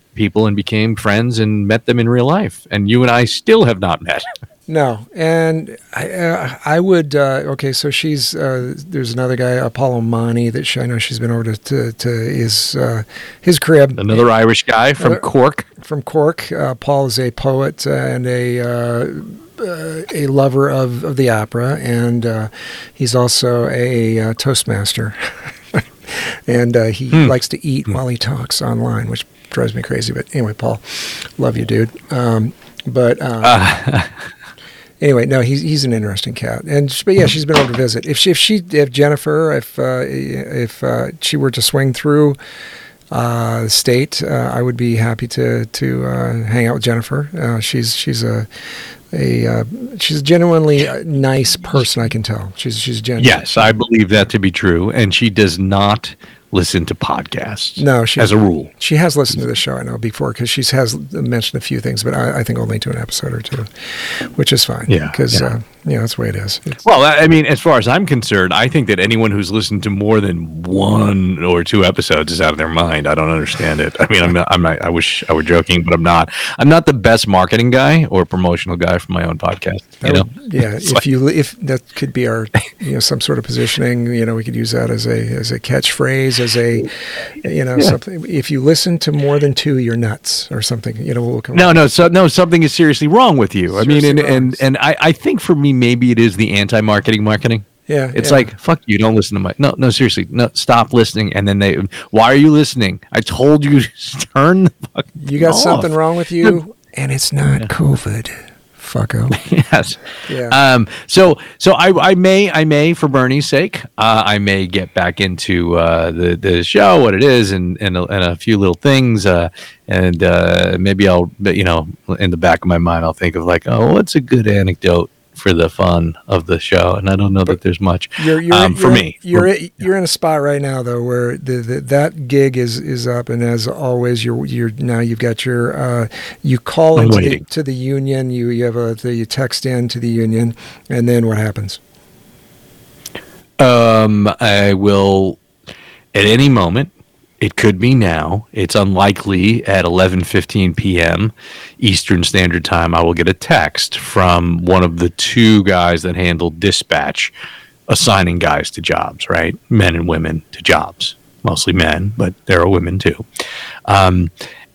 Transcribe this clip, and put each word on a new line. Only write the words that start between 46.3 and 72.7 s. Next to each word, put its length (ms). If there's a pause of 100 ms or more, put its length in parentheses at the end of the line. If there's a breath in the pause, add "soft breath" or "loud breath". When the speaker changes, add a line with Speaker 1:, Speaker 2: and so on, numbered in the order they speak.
Speaker 2:
hang 240
out 80
with 80
Jennifer. 540
Uh, 220
she's, 360
she's 280
a, 240 (640 loud breath)
a, 360
uh, 160 (340)
she's 220
a 40
genuinely, 640
uh, 180
nice 520
person. 460
I 60
can 120
tell 340
she's, 220
she's 240
genuine. 240
Speaker 1:
Yes, 320
I 140
believe 380
that 200
to 100
be 120
true. 400
And 240
she 160
does 260
not 580 (360 loud breath)
listen 320
to 120
podcasts 840
Speaker 2:
No, 260
she 140
Speaker 1:
as 120
a 60
rule. 420
Speaker 2:
She 160
has 200
listened 260
to 60
the 80
show, 200
I 80
know, 160
before, 340
'cause 160
she 140 (120)
has 200 (180)
mentioned 480
a 20
few 160
things, 240
but 120
I, 240
I 40
think 140
only 220
to 100
an 80
episode 360
or 80
two, 240 (680 loud breath)
which 160
is 140
fine. 240
Speaker 1:
Yeah, 220
Speaker 2:
'Cause, 280
Speaker 1:
yeah. 80
Speaker 2:
uh, 120 (260)
you 80
know, 80
that's 140
the 80
way 60
it 60
is. 300
It's 180
Speaker 1:
Well, 200
I, 160
I 80
mean, 180
as 160
far 160
as 100
I'm 200
concerned, 440
I 160
think 200
that 120
anyone 300
who's 220
listened 320
to 80
more 300
than 420
one 800
or 200
two 220
episodes 460
is 100
out 100
of 60
their 100
mind. 400